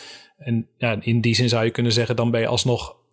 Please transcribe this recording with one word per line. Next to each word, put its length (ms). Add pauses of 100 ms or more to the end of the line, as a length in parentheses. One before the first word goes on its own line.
(380)
en 300 (100)
ja, 240
in 200
die 140
zin 140
zou 160
je 60
kunnen 200
zeggen, 240
dan 160
ben 100
je 60
alsnog 480 (180)